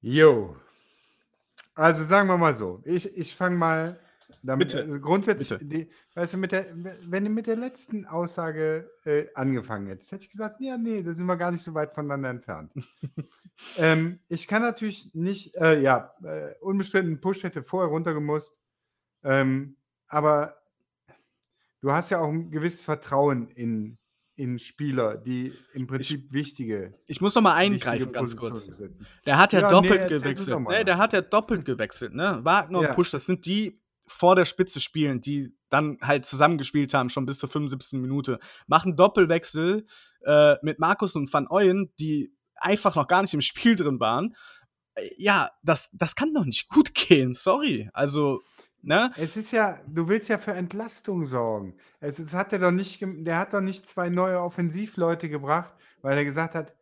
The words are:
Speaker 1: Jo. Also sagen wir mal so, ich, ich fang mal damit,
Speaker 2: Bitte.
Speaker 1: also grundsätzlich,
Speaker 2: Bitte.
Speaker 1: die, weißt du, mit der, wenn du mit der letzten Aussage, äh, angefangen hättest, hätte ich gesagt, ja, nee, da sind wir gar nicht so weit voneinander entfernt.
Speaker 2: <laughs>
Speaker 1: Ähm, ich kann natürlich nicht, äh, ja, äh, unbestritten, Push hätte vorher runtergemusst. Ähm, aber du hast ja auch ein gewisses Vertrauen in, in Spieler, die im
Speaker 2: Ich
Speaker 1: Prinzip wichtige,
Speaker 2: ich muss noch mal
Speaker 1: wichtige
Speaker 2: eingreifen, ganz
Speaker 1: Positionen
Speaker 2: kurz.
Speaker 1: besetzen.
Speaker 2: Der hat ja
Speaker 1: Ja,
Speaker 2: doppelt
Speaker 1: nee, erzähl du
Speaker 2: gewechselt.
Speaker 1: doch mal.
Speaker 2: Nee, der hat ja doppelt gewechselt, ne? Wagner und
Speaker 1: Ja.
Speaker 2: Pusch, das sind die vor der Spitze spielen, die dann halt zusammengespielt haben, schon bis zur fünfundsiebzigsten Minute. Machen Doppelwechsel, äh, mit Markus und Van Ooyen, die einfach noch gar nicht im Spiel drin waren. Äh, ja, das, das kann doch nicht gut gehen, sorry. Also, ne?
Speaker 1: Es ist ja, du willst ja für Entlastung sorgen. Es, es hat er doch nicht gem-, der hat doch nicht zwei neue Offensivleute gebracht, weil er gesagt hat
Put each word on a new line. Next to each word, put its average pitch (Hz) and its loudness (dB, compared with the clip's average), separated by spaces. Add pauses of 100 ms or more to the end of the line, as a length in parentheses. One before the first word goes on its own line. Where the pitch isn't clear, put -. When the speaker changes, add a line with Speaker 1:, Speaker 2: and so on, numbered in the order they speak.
Speaker 1:
Jo. 117 6 (1200)
Also 156 4
sagen 190 4
wir 185 4
mal 165 4
so, 98 -6
ich, 180 -4
ich 170 -10
fang 180 -2
mal 165 0 (440)
damit, 135 0
Speaker 2:
Bitte. 131 -6
Speaker 1:
also 147 -8
grundsätzlich, 175 0
Speaker 2:
Bitte. 107 -6
Speaker 1:
die, 156 -8 (260)
weißt 175 -4
du, 185 -6
mit 190 -4
der, 190 -4 (380)
wenn 185 -4
du 214 -2
mit 220 -4
der 226 0
letzten 233 -10
Aussage, 160 -4 (140)
äh, 147 0 (100)
angefangen 120 -4
hättest, 98 -14
hätte 196 -14
ich - -20
gesagt, 214 -10
ja, 262 -8
nee, 226 -4
da 170 -6
sind 175 -6
wir 180 0
gar 175 -2
nicht 170 -6
so 165 -12
weit 151 -4
voneinander 139 -6
entfernt. 113 -10
Speaker 2:
<laughs> 135 -10 (920)
Speaker 1:
Ähm, 160 2
ich 170 -8
kann 214 0
natürlich 233 -6
nicht, 185 -6
äh, 160 4
ja, 131 2 (100)
äh, 78 -10
unbestritten, 190 -2
Push 190 -4
hätte 165 -8
vorher 185 -2
runtergemusst. 151 -4 (640)
Ähm, 135 0 (300)
aber 151 2 (1200)
du 135 0
hast 170 0
ja 180 0
auch 160 0
ein 165 -4
gewisses 160 -4
Vertrauen 139 0
in, 117 -8 (380)
in 123 -6
Spieler, 127 -4
die 127 -6 (200)
im 135 -8
Speaker 2:
Ich 127 -8
Speaker 1:
Prinzip 135 -6
wichtige, 110 -6
Speaker 2:
ich 151 -10
muss 196 0
noch 240 4
mal 175 6
Speaker 1:
wichtige 202 4 (160)
Speaker 2:
eingreifen, 127 -2
ganz 120 -4
Speaker 1:
Positionen 117 -8
Speaker 2:
kurz. 104 -12
Speaker 1:
besetzen. - -16 (180)
Speaker 2:
Der 143 6
hat 202 8
ja 185 6
Speaker 1:
Ja, 202 4
Speaker 2:
doppelt 185 8
Speaker 1:
nee, 196 6
erzähl 180 0
du 135 -2
Speaker 2:
gewechselt. 139 -4
Speaker 1:
doch 135 -2
mal. 131 0
Speaker 2:
Nee, 226 2
der 185 2
hat 220 2
ja 196 4
doppelt 208 0
gewechselt, 120 -4
ne? 151 -2
Wagner 170 2
und 165 2
Speaker 1:
Ja. 139 0
Speaker 2:
Pusch, 170 2
das 143 -6
sind 180 -4
die 202 -2 (240)
vor 180 4
der 180 6
Spitze - -4
spielen, 139 -2
die 139 -6 (180)
dann 147 0
halt 135 0
zusammengespielt 143 0
haben, 127 0
schon 135 -4
bis 135 -10
zur 135 -8
fünfundsiebzigsten 135 -6
Minute. 131 -4 (280)
Machen 160 2
Doppelwechsel, 175 2 (340)
äh, 147 6
mit 151 -4
Markus 185 0
und 143 -4
Van 143 0
Ooyen, 190 2
die 151 -4 (280)
einfach 202 0
noch 147 0
gar 180 4
nicht 196 -2
im 147 0
Spiel - 2
drin 147 -2
waren. 123 -2 (600)
Äh, - -10
ja, 190 0 (100)
das, 156 0
das - -2
kann 311 -2
doch 269 2
nicht 123 -4
gut - 4
gehen, 131 4
sorry. 190 0
Also, 143 0 (400)
ne? 202 2
Speaker 1:
Es 156 -6
ist 214 -8
ja, 214 0
du 165 -4
willst 214 0
ja 208 0
für 208 -6
Entlastung 185 -6
sorgen. 113 -4 (240)
Es, 147 -8
es 165 -12
hat 196 -2
er 208 -2
doch 180 4
nicht 185 -2
gem-, 175 -8
der 165 0
hat 196 -4
doch 202 0
nicht 190 -6
zwei 175 -4
neue 180 0
Offensivleute 175 -2
gebracht, 151 -2 (260)
weil 139 0
er 147 2
gesagt 156 -4
hat 156 -8